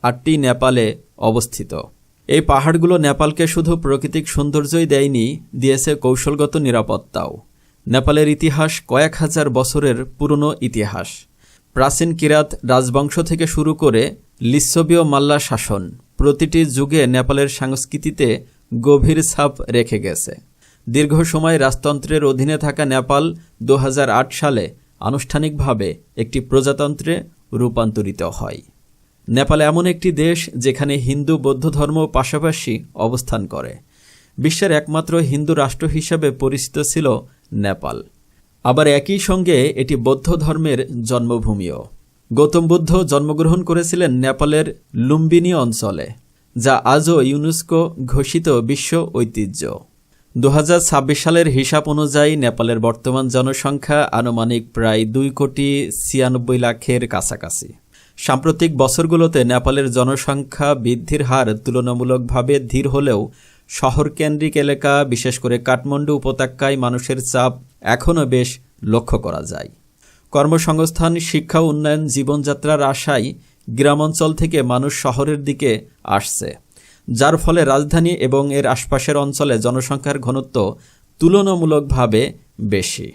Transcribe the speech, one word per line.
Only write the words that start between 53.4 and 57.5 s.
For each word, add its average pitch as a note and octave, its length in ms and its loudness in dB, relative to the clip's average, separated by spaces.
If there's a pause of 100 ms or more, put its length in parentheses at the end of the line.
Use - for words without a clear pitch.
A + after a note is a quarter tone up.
আনুমানিক A#2 500 0 (100)
প্রায় A2 340 2
দুই C3 240 0
কোটি C3+ 380 -2 (280)
ছিয়ানব্বই B2+ 600 0
লাখের A#2+ 500 0
কাছাকাছি। - 600 -6 (500)